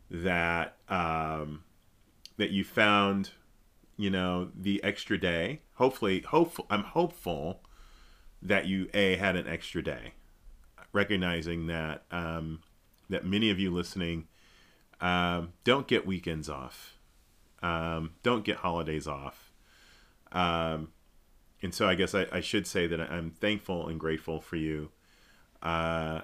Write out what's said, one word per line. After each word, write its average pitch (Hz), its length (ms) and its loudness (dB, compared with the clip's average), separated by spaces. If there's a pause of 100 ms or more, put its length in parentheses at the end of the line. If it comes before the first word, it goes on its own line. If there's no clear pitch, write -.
(100)
that, 85 680 0 (100)
um, 80 720 -2 (720)
that 101 140 0
you 98 140 2
found, 101 680 4 (640)
you 101 140 0
know, 90 420 0
the 98 300 -2
extra 98 340 -2
day. 90 440 0 (140)
Hopefully, 104 480 2
hopeful-, - 460 2
I'm 104 140 2
hopeful 90 800 -2 (800)
that 95 240 2
you, 95 260 0
A, 98 220 4
had 92 220 2
an 87 100 -2
extra 82 340 -6
day, 65 340 -6 (800)
recognizing 87 760 0
that, 80 420 -4
um, 82 520 -6 (460)
that 92 160 -4
many 104 260 2
of 92 100 2
you 95 120 2
listening, 85 540 -2 (720)
um, 87 520 2 (100)
don't 127 240 4
get 117 180 4
weekends 82 440 -4
off. 67 500 -12 (640)
Um, 82 520 -2 (100)
don't 120 200 2
get 107 120 0
holidays 78 500 -2
off. 69 380 -10 (840)
Um, 82 640 0 (720)
and 90 120 -4
so 104 140 4
I 92 60 6
guess 90 200 2
I, 95 160 2
I 90 100 -2
should 92 260 0
say 87 200 0
that 82 140 -2
I'm 82 300 -4
thankful 95 580 -2
and 80 100 -4
grateful 80 440 -2
for - 140 -8
you 78 340 -2 (720)
uh, 82 600 0